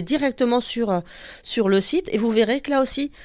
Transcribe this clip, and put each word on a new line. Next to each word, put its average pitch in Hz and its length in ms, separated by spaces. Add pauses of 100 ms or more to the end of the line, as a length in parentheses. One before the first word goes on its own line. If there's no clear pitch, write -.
directement 247 580
sur, 233 300
euh, 180 100 (420)
sur 202 280
le 196 100
site 311 320
et 220 60
vous 226 120
verrez 226 300
que 277 100
là 269 120
aussi, 277 300 (140)